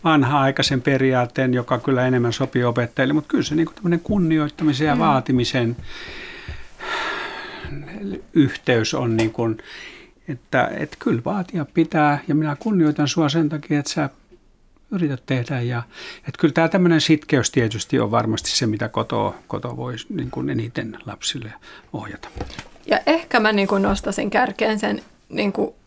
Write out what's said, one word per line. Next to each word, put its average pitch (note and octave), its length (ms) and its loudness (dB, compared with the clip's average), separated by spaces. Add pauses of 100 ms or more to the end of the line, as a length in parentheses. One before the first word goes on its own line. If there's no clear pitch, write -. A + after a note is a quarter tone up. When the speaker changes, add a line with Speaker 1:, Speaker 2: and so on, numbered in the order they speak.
Speaker 1:
vanha-aikaisen C#3 760 2
periaatteen, C3 720 2
joka B2 240 0
kyllä B2+ 280 2
enemmän B2 260 2
sopii B2+ 320 -2
opettajille, B2 500 0
mut D3+ 140 0
kyllä A3 160 0
se D3+ 100 -4
niinku D#3+ 180 0
tämmönen E3+ 280 0
kunnioittamisen D#3 880 2
ja D3 80 4
Speaker 2:
Mm. D3+ 60 2
Speaker 1:
vaatimisen B2+ 760 2 (2500)
yhteys B2 600 2
on A#2+ 220 0
niinku, A2+ 320 0 (800)
että, B2 480 0
et - 220 -8
kyllä - 260 0
vaatia F3+ 500 -4
pitää D3+ 440 2 (100)
ja D3+ 60 0
minä D3+ 240 0
kunnioitan D3+ 500 2
sua D#3 200 2
sen D3+ 200 2
takia, D3 300 -2
että C#3+ 140 -4
sä C#3+ 180 -2 (800)
yrität D#3 360 -2
tehdä. C3 340 -2
Ja, A#2+ 220 -2 (460)
et - 80 -14
kyllä D3+ 180 4
tää E3 140 4
tämmönen E3+ 320 6
sitkeys D3 500 2
tietysti A#2 500 0
on G#2+ 100 2
varmasti A#2 400 0
se, - 160 0
mitä A2 220 -2
kotoa, A2 460 -2 (140)
kotoa B2 280 -6
voi B2+ 180 -8 (140)
niin B2+ 220 -6
kuin C#3 200 -4
eniten A2+ 560 -6
lapsille A2 460 -8 (400)
ohjata. G#2 360 -12 (580)
Speaker 3:
Ja - 200 2
ehkä D#4 340 2
mä G#3+ 120 4
niin G3 160 2
kuin G3 140 2
nostaisin G3+ 480 -2
kärkeen A3 480 0
sen G#3 240 -2 (260)
niin G#3 240 -2
kuin - 180 -2 (160)